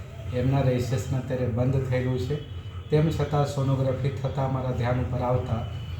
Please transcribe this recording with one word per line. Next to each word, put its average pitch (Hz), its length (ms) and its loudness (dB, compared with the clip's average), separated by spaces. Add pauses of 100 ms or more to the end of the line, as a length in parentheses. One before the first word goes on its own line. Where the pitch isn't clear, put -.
(400)
એમના 135 280 4
રજિસ્ટ્રેશન 123 500 0
અત્યારે 127 300 0 (100)
બંધ 131 320 2
થયેલું 127 380 0
છે. 147 80 0 (540)
તેમ 151 200 4
છતાં 143 460 0
સોનોગ્રાફી 135 640 2
થતાં 135 300 -2
અમારા 127 300 -2
ધ્યાન 123 240 2
ઉપર 127 200 -2
આવતા 123 380 0 (380)